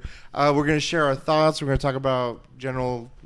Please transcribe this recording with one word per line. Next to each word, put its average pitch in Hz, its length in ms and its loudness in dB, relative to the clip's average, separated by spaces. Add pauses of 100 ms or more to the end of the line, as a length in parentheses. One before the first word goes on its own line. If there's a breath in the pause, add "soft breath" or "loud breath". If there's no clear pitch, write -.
(320 loud breath)
Uh, 147 220 4
we're 147 120 4
gonna 151 120 2
share 151 280 0
our 135 100 2
thoughts. 156 440 2
We're 151 60 -4
gonna 135 120 2
talk 135 180 -2
about 127 480 -2 (120)
general 123 540 -6 (140)